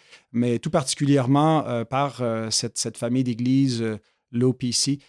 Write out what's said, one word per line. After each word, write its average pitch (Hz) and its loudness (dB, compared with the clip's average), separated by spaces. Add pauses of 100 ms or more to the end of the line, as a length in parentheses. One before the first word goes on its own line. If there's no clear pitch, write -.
(320)
mais 120 0
tout 156 -6
particulièrement, 143 2
euh, 120 -4
par, 131 -2
euh, 113 -2
cette, - -4
cette 113 -8
famille 123 0
d'églises, 123 2
euh, 110 -4 (320)
l'O 123 2
P 123 -4
C. 139 -2 (100)